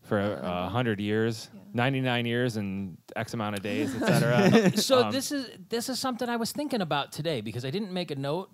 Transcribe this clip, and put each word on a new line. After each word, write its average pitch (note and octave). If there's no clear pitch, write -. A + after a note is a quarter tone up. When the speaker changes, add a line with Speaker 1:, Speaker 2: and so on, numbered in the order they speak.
Speaker 1:
for, G#2+
uh, G2
Speaker 2:
A G#2
hundred. C2+
Speaker 1:
a F2+
hundred A2+
years, A2
Speaker 2:
Yeah. -
Speaker 1:
ninety-nine B2
years A#2+
and G2
X A2
amount G#2
of G2
days, G#2
Speaker 3:
<laughs> A#3+
Speaker 1:
et A3+
cetera. G3+
Speaker 3:
So B3
Speaker 1:
Um, G#3
Speaker 3:
this C4+
is, C4+
this A#3
is B3+
something B3
I A#3+
was A3+
thinking C4+
about D3
today D3+
because A2+
I C3+
didn't F#3+
make F3+
a D3
note, C#3+